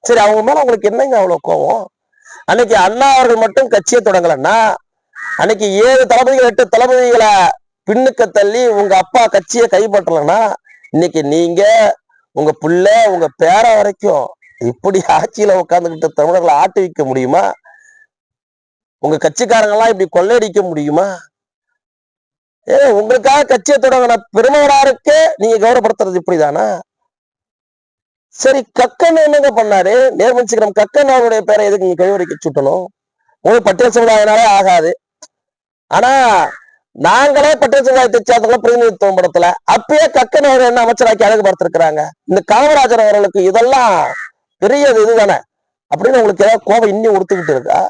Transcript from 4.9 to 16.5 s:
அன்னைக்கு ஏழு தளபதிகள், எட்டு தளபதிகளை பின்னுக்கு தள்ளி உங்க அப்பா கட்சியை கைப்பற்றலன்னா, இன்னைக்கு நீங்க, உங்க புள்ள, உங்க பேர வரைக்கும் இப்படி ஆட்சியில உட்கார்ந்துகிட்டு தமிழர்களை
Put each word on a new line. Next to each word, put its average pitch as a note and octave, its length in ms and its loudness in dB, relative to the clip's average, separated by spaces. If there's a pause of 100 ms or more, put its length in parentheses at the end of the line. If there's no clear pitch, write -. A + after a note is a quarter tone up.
அன்னைக்கு G#3 240 -2 (200)
ஏழு C4 260 2
தளபதிகள், B3+ 380 2
எட்டு A3+ 140 0 (100)
தளபதிகளை A#3+ 580 2 (560)
பின்னுக்கு A#3+ 380 0 (120)
தள்ளி G#3 240 0 (180)
உங்க G3 140 0 (100)
அப்பா B3 180 -2 (140)
கட்சியை A3+ 380 -2
கைப்பற்றலன்னா, F#3 680 -2 (560)
இன்னைக்கு D#3+ 260 -2 (120)
நீங்க, E3+ 300 0 (720)
உங்க D3+ 160 -2 (100)
புள்ள, F3 240 0 (280)
உங்க E3+ 140 -4 (140)
பேர F#3+ 220 2 (160)
வரைக்கும் G3 480 -2 (420)
இப்படி F#3 280 -4 (200)
ஆட்சியில F#3 440 -2
உட்கார்ந்துகிட்டு E3 460 -4 (120)
தமிழர்களை E3 320 0 (100)